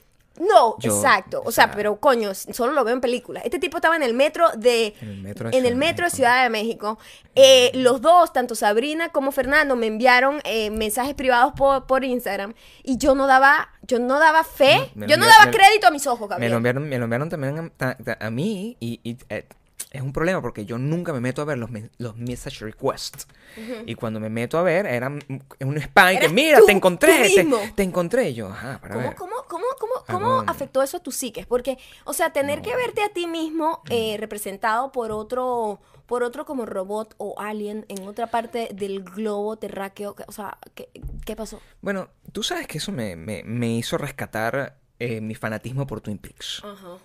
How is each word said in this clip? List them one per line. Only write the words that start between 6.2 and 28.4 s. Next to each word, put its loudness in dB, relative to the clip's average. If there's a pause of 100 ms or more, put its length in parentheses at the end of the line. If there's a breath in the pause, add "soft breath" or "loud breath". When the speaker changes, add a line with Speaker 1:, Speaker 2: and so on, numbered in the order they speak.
Speaker 1:
de 2
México. -6 (360 loud breath)
Eh, 10
Speaker 2:
Ujú. -4
Speaker 1:
los 2
dos, 6
tanto -2
Sabrina 0
como -2
Fernando, 2
me -2
enviaron, 4
eh, -4
mensajes -4
privados 2
por, 2
por 0
Instagram -4 (280 soft breath)
y -4
yo 4
no 2
daba, 6 (140)
yo 0
no 0
daba 6
fe, 4
Speaker 2:
No, -4
me -10
lo 2
Speaker 1:
yo 6
no 2
Speaker 2:
envia-, 10
Speaker 1:
daba 12
Speaker 2:
me 0
lo, 2
Speaker 1:
crédito 8
a 6
mis -2
ojos, -2
Speaker 2:
me -8
lo -10
Speaker 1:
Gabriel. -2
Speaker 2:
enviaron, 0
me -2
lo -4
enviaron -2
también -6
a, -10
ta-, -6
ta-, -8
a -6
mí -6
y, -8
y, -10 (120)
eh, -10 (460)
es -12
un -8
problema -2
porque -10
yo -8
nunca -4
me -6
meto -4
a -6
ver -4
los -8
men-, -14
los -10
message -12
requests. -8 (300 loud breath)
Speaker 1:
Ujú. -12
Speaker 2:
Y -10
cuando -8
me -8
meto -4
a 2
ver, 0
era -4
m-, -10 (400)
un -4
spam 4
que, 0
Speaker 1:
Eras 2
Speaker 2:
"Mira, 6
Speaker 1:
tú, 12
Speaker 2:
te 6
encontré, 4
Speaker 1:
tú 4
Speaker 2:
te, 6
Speaker 1:
mismo. 0 (160)
Speaker 2:
te 0
encontré". -2
Y -6
yo, -8